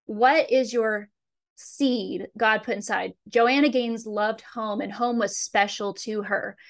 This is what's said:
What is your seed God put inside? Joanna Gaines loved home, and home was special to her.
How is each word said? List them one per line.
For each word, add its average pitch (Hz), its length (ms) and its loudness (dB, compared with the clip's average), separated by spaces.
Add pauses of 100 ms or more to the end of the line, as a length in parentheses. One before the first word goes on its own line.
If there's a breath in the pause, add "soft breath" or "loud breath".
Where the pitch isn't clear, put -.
What 254 460 2
is 247 220 2
your 214 340 -2 (480)
seed 214 800 -2
God 214 280 2
put 220 120 -4
inside? 196 380 -4 (140)
Joanna 262 420 4
Gaines 233 380 -2
loved 214 340 -2
home, 220 400 -6
and 202 100 -6
home 240 280 -2
was - 180 0
special 208 580 -2
to 214 280 -6
her. 202 340 -4 (120)